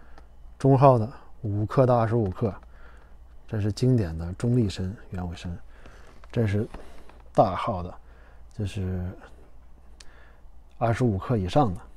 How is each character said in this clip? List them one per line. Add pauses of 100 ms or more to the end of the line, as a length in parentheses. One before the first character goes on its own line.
(600)
中
号
的 (300)
五
克
到
二
十
五
克， (920)
这
是
经
典
的
中
立
参、 (140)
原
味
参。 (760)
这
是 (680)
大
号
的， (640)
就
是 (1700)
二
十
五
克
以
上
的 (160)